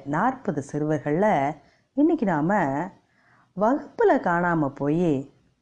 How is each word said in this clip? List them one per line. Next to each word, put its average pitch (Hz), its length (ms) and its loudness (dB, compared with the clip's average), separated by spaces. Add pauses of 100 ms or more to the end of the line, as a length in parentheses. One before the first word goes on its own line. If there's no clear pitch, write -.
நாற்பது 165 680 -4
சிறுவர்கள்ல 151 840 0 (360)
இன்னைக்கு 294 340 2
நாம 170 280 0 (1040)
வகுப்புல 294 560 2
காணாம 175 560 0
போய் 143 640 -2 (300)